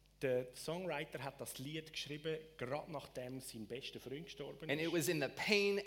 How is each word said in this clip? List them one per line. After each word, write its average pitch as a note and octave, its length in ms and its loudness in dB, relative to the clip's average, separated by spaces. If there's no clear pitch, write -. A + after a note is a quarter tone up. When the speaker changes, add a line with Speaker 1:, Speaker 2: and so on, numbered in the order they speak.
Speaker 1:
der B2+ 240 6
Songwriter D#3 680 -2
hat C#3 160 -6
das - 180 -6
Lied D#3 360 -6
geschrieben, D3+ 440 -2
gerade C#3 340 -2
nachdem C3 480 -6
sein A2+ 260 -8
bester - 360 -6
Freund C#3+ 240 -6
gestorben D3 440 -6
Speaker 2:
And D3+ 120 4
it E3 60 2
Speaker 1:
ist. E3 60 2
Speaker 2:
was E3 140 6
in D#3+ 140 4
the C3 80 4
pain G3+ 580 6